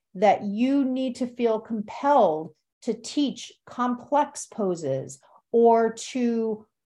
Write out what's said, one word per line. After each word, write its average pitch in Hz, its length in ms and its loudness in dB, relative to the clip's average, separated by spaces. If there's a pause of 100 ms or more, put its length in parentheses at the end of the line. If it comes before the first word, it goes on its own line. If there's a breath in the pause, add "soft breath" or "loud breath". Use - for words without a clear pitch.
(140)
that 196 280 4
you 247 420 0
need 262 320 -2
to 247 100 -4
feel 233 340 -2
compelled 214 960 0 (280)
to 220 120 -4
teach - 580 -6 (140)
complex 247 800 -4
poses 160 720 -4 (320 soft breath)
or 226 400 6
to 226 720 -4 (220)